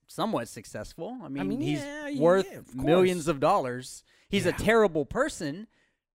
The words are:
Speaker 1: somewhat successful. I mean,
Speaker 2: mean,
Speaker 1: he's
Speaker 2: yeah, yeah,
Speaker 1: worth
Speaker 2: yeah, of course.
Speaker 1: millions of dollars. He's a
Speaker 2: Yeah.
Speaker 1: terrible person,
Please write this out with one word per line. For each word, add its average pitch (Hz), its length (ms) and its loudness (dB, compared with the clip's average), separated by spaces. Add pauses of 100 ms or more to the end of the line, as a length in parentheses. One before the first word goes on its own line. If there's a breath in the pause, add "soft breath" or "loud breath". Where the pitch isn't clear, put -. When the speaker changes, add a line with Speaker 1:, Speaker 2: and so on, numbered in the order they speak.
Speaker 1:
somewhat 160 400 -4
successful. 165 760 -12
I 151 60 -14
mean, 135 180 -4
Speaker 2:
mean, - 140 -2
Speaker 1:
he's - 180 -2
Speaker 2:
yeah, 294 300 -10
yeah, 285 120 -2
Speaker 1:
worth 185 300 6
Speaker 2:
yeah, - 80 -14
of - 120 -18
course. 131 140 -6
Speaker 1:
millions 180 420 4
of 151 120 0
dollars. 131 640 0 (260 soft breath)
He's 123 160 0
a 175 40 4
Speaker 2:
Yeah. - 80 -2
Speaker 1:
terrible 196 480 4
person, 202 640 -4 (480)